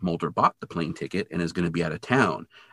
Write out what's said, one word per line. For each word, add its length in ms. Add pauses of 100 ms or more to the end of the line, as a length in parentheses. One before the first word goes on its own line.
Mulder 280
bought 300
the 80
plane 260
ticket 380
and 100
is 120
gonna 180
be 120
out 100
of 80
town. 460 (240)